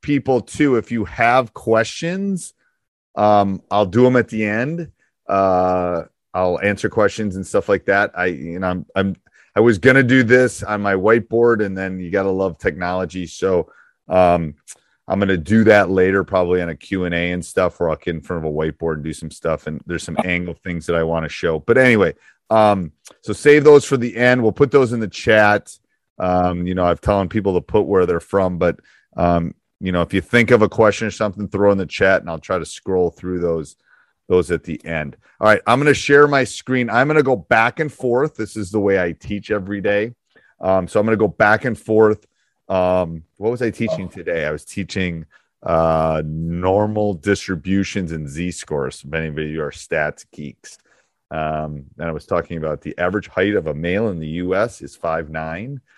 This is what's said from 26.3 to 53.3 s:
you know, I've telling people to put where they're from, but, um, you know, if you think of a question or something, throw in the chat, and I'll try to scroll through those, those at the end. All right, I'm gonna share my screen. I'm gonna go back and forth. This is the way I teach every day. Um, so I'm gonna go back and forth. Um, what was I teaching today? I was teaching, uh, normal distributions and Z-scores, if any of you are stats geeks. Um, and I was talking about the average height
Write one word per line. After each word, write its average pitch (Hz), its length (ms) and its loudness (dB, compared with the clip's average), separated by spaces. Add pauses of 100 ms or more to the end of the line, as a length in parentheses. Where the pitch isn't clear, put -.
you 92 80 -4
know, 90 100 0
I've 87 160 0
telling 98 280 0
people 98 260 -2
to 87 60 0
put 107 220 0
where 92 220 2
they're 87 140 -2
from, 92 380 -2
but, 85 220 -2 (360)
um, 85 400 0 (240)
you 92 120 -6
know, 87 100 0
if 82 120 -4
you 95 80 0
think 120 300 2
of 117 100 6
a 104 80 4
question 110 380 2
or 101 40 -6
something, 104 360 -6
throw 101 240 2
in 98 60 2
the 95 80 -4
chat, 95 360 0
and 82 80 -14
I'll 82 80 -8
try 92 220 -4
to 78 60 -8
scroll 90 440 -4
through 90 300 -8
those, 82 360 -4 (520)
those 90 240 2
at 80 120 -4
the 80 220 -10
end. 78 300 -8 (240)
All 110 80 4
right, 107 200 6
I'm 123 120 4
gonna 147 140 4
share 143 340 6
my 143 160 2
screen. 123 460 -4
I'm 120 180 2
gonna 156 160 2
go 131 120 2
back 113 440 0
and 151 140 -4
forth. 131 420 -2
This 110 220 -8
is 95 140 -8
the 107 80 0
way 98 200 2
I 87 140 -2
teach 101 380 -8
every 101 280 -6
day. 104 360 -2 (440)
Um, 92 280 0
so 107 120 0
I'm 104 60 2
gonna 113 100 2
go 104 120 2
back 104 380 2
and 117 120 -4
forth. 110 480 2 (420)
Um, 90 560 -2 (140)
what 107 140 -2
was 123 100 -6
I 117 80 -2
teaching 101 400 -6
today? 85 360 -6
I 76 60 -4
was 76 140 -10
teaching, 87 600 -6 (360)
uh, 80 640 0
normal 92 880 -2
distributions 92 960 -4
and 78 160 -8
Z-scores, 71 800 -8
if 71 80 -14
any 80 140 -4
of 73 100 -8
you 78 240 -6
are 71 100 -6
stats - 600 -6
geeks. - 480 -18 (500)
Um, 78 560 -6 (120)
and 85 120 -8
I - 20 -6
was 78 140 -10
talking 85 320 -4
about 78 240 -6
the - 160 -12
average 92 300 -4
height 101 280 0